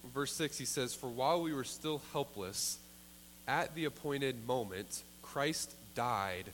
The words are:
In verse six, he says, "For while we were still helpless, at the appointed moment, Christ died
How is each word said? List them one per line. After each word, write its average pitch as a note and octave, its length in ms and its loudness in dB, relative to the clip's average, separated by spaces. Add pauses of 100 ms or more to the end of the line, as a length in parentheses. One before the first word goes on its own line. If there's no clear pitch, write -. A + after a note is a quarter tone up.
In B2 60 -8
verse C3+ 220 0
six, D3+ 260 2
he C3+ 60 -4
says, B2 300 2
"For C3 140 -4
while C#3 340 6
we D#3+ 100 2
were C3+ 120 2
still D3+ 360 -2 (120)
helpless, G2+ 680 0 (680)
at D3+ 280 2
the D#3+ 100 0
appointed C#3 600 0
moment, G#2+ 560 0 (200)
Christ D3+ 500 0 (220)
died G2 600 2